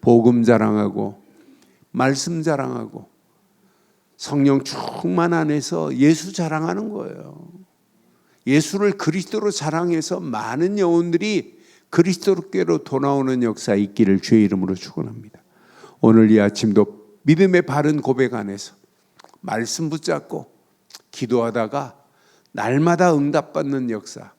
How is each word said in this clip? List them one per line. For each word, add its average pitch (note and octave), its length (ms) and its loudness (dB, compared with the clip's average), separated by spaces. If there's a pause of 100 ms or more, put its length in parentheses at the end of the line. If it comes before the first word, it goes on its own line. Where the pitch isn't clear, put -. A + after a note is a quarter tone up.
복음 A#2+ 400 6
자랑하고, G#2+ 800 0 (680)
말씀 C#3 500 -2
자랑하고, B2+ 640 -6 (1080)
성령 C#3 480 2
충만 E3+ 680 -4
안에서 D3+ 640 -2
예수 D#3 360 4
자랑하는 F3 580 -4
거예요. F3 580 -14 (960)
예수를 F#3+ 460 2
그리스도로 G3 580 -4
자랑해서 E3 680 -4
많은 C#3+ 580 -4
영혼들이 F3 800 0 (300)
그리스도께로 E3+ 960 0
돌아오는 C3+ 600 -2
역사 A2 300 -2
있기를 G2 460 2
주의 A2 240 4
이름으로 F#2+ 300 -2
축원합니다. A2 680 -12 (600)
오늘 A2+ 300 6
이 G#2+ 100 6
아침도 G2+ 640 0 (180)
믿음의 F3 400 4
바른 D3 400 -2
고백 B2+ 320 0
안에서 G2+ 400 -10 (680)
말씀 A2 480 -6
붙잡고 D3+ 640 -6 (640)
기도하다가 A#2 840 -4 (560)
날마다 D#3+ 640 2
응답받는 C#3+ 720 -2
역사 - 480 -12